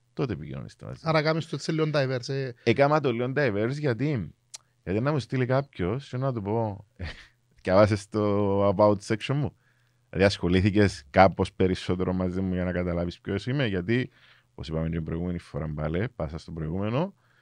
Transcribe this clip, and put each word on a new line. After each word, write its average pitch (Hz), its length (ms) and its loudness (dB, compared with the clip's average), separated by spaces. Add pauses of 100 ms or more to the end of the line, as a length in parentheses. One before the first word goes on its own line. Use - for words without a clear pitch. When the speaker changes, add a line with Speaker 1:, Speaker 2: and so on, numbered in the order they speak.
(140)
Speaker 1:
τότε 123 200 -4
επικοινωνήστε 69 520 -12
μαζί 57 180 -12
μου. 165 60 -4
Speaker 2:
Άρα 156 120 2
κάνεις 156 260 0
το - 80 -8
έτσι 147 160 -6
λίγο 156 220 0
diverse, 131 360 -2
ε. 135 220 -6 (120)
Speaker 1:
Έκανα 139 380 4
το 135 100 2
λίγο 123 240 -2
diverse 117 420 0
γιατί, 131 580 -2 (480)
γιατί 95 160 -2
να 135 120 0
μου 156 80 0
στείλει 127 260 -2
κάποιος 127 640 -2
και 123 80 -8
να 135 160 -4
του 113 80 -6
πω, 104 460 -4 (240)
<laughs> - 520 -20
"Διαβάσες 101 460 4
το 101 580 2
about 104 300 4 (100)
section 113 280 -2
μου; 147 200 -4 (540)
Δηλαδή 95 180 4
ασχολήθηκες 95 800 2
κάπως 92 440 6
περισσότερο 92 600 0
μαζί 92 280 -2
μου 92 120 -2
για 90 100 -2
να 90 80 -4
καταλάβεις 87 480 -4
ποιος 98 280 -6
είμαι;" 135 180 -2
Γιατί, 101 440 0 (420)
όπως - 160 -16
είπαμε 80 220 -2
την 82 140 -4
προηγούμενη 85 360 -4
φορά, 76 280 -8
μπάλε, 78 400 -4
πάσα 80 300 -8
στο - 140 -14
προηγούμενο, 98 640 -4 (280)